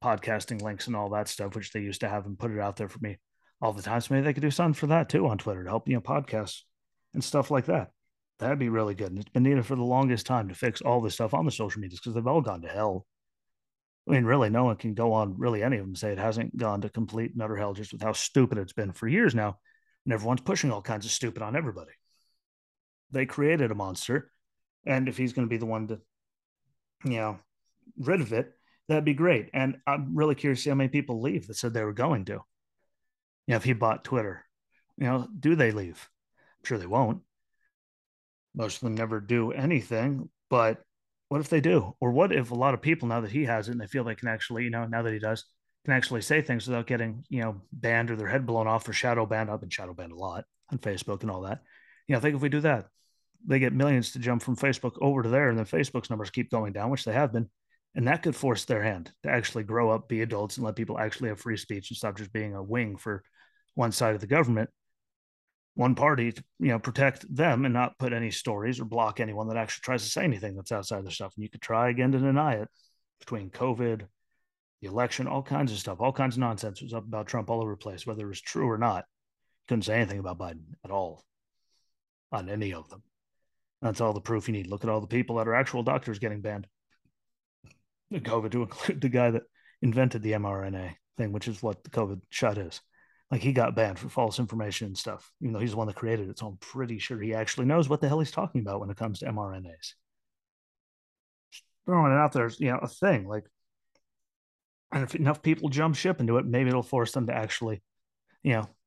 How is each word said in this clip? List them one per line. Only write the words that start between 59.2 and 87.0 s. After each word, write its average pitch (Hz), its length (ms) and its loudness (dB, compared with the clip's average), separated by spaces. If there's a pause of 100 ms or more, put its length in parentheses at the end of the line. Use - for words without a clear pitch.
to 143 60 -2
actually 117 340 0
grow 110 280 2
up, 110 160 0
be 110 140 -2
adults, 107 360 -4
and 127 80 -2
let 107 100 -4
people 110 220 -4
actually 110 320 -4
have 104 100 -6
free 113 180 -4
speech 101 340 -8
and 117 60 -10
stop 104 200 -4
just 104 160 -12
being 107 220 -4
a 98 80 -8
wing 107 340 -2
for 101 260 -8 (500)
one 120 180 2
side 110 240 2
of 98 60 -6
the 101 60 -8
government, 120 440 4 (1040)
one 127 180 4
party 127 380 4
to, - 120 -14 (140)
you 151 120 2
know, 117 100 2
protect 135 560 0
them 135 300 4
and 127 80 2
not 123 260 0
put 127 140 -2
any 117 180 -2
stories 113 480 -4
or 113 60 -6
block 110 340 0
anyone 110 300 -4
that 113 80 -2
actually 113 240 -4
tries 123 220 -2
to - 60 -6
say - 140 -2
anything 104 320 -2
that's 95 160 -10
outside 101 320 -4
the 95 80 -10
stuff. 98 240 -10
And 104 80 -8
you 107 60 -10
could - 120 -18
try 117 280 2
again 127 240 2
to 135 40 4
deny 135 360 4
it 110 160 -4 (500)
between 101 320 -8
covid, 117 560 -2 (760)
the 101 60 -12
election, 123 400 -2
all 139 160 -2
kinds 139 280 0
of 104 60 -6
stuff, 92 240 -6
all 131 120 2
kinds 131 220 2
of 127 40 0
nonsense 110 420 -2
was 117 120 -12
up 113 100 -8
about 107 240 -8
Trump 110 220 -4
all 117 120 0
over 110 100 -4
the 101 60 -8
place, 98 300 -10
whether 107 180 -6
it 101 40 -8
was 98 120 -10
true 151 280 -2
or 113 80 0
not. 107 280 0 (640)
Couldn't 113 160 0
say 107 120 0
anything 101 240 0
about 90 200 -8
Biden 85 240 -10 (200)
at 95 80 -12
all 90 320 -6 (1080)
on 95 180 -6
any 101 240 -4
of 82 160 -12
them. - 140 -20 (800)
That's 110 200 -4
all 110 120 2
the 101 80 -4
proof 110 260 -2
you 113 60 -2
need. 98 140 -4
Look 101 160 -6
at 113 60 0
all 110 120 0
the 104 60 -10
people 120 280 -2
that 113 120 0
are 113 60 2
actual 123 300 0
doctors 123 360 -2
getting 104 220 -6
banned. 104 260 -8 (1400)